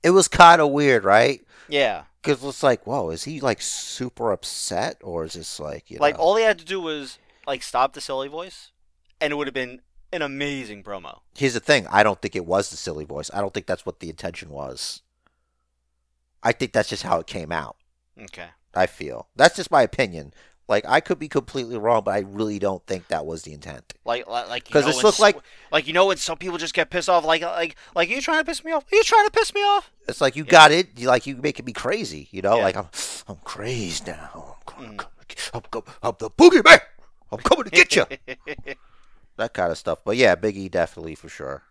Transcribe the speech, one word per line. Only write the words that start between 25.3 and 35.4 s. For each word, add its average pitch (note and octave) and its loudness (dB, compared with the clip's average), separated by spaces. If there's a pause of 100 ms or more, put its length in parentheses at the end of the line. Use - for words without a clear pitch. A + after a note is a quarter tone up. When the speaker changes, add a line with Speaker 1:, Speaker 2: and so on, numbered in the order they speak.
Speaker 2:
like, D3 0
you D#3+ -8
know F3+ 4
when F#3+ 0
some - -8
people F3+ -10
just D#3+ -8
get E3 -2
pissed F3+ -4
off, F3 4
like, D#3+ 0
like, E3+ -6 (180)
like, F3 0
"You B3+ -6
trying D#4 0
to D#4 -2
piss E4 -10
me D#4+ -8
off? D4+ -4
Are G4 2
you A4+ 6
trying G#4+ 4
to G#4 0
piss A4+ -2
me G4+ -4
off?" G4+ 0 (180)
Speaker 1:
It's A#2 -4
like, C3 0
"You D#3 -8
Speaker 2:
Yeah. B2 -8
Speaker 1:
got D#3 10
it? F3 -2
You, B2 -4
like, B2 2
you C#3 -10
making - -6
me A#2 -12
crazy," A#2+ -8
you F#2 -12
know? G2 4
Speaker 2:
Yeah. A2 2
Speaker 1:
Like, F#2+ 2
"I'm, G2 -10 (400)
I'm G2 -14
crazy G#2 -8
now. - -16 (220)
I'm, C3 -18
I'm, G#2+ -16
Speaker 2:
Mm. - -12 (480)